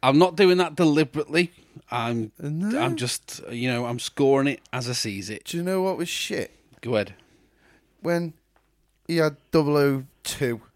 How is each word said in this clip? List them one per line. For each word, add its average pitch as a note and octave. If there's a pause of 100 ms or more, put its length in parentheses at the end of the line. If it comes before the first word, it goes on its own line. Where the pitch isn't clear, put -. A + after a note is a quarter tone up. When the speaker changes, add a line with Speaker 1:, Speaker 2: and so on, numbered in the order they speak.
Speaker 1:
I'm C3+
not F3
doing F3+
that E3
deliberately. D#3 (400)
I'm, A#2
Speaker 2:
No. F3
Speaker 1:
I'm -
just, - (100)
you A#2+
know, A#2+
I'm A#2+
scoring C#3
it C#3 (120)
as B2
I B2
sees G2
it. G#2+
Speaker 2:
Do E3+
you E3+
know F#3
what F#3+
was E3+
shit? - (300)
Speaker 1:
Go A#2+
ahead. G2+ (880)
Speaker 2:
When E3+ (720)
he E3+
had D#3 (140)
double D3
oh C#3 (200)
two A#2+ (140)